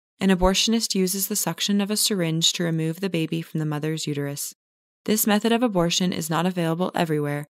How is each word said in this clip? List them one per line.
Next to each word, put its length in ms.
an 100
abortionist 680
uses 320
the 80
suction 460
of 100
a 60
syringe 560
to 100
remove 380
the 80
baby 320
from 180
the 60
mother's 420
uterus. 480
This 220
method 240
of 100
abortion 520
is 160
not 160
available 500
everywhere 500